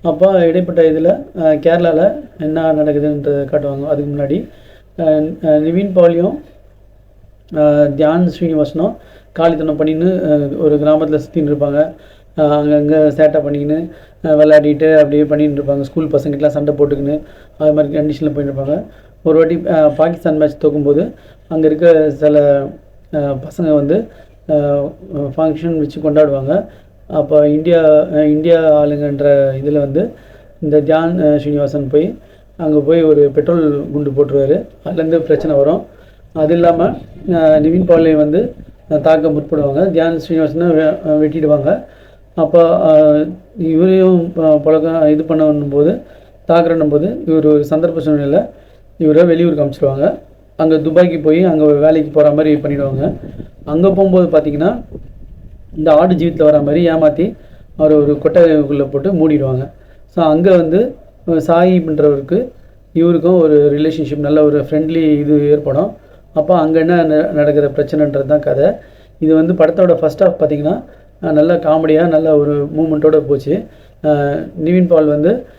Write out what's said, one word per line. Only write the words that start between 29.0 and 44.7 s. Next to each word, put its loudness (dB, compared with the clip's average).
இதுல 0
வந்து -2
இந்த 2
தியான், -2
அஹ், 2
ஸ்ரீனிவாசன் -4
போய் 0
அங்க 0
போய் 0
ஒரு 4
பெட்ரோல் -2
குண்டு -4
போட்டுருவாரு. 0
அதுலேருந்து -2
பிரச்சனை -2
வரும். 0
அது 0
இல்லாம, 2
அஹ், 2
நிவின் 0
பாலியை 4
வந்து, 0
அஹ், -2
தாக்க 2
முற்படுவாங்க. -2
தியான் -2
ஸ்ரீனிவாசனை -2
வெ-, 0
அஹ், 0
வெட்டிடுவாங்க. 0
அப்போ, 2
அஹ், 2
இவரையும், 2
அஹ், 2
பழக்கம் 2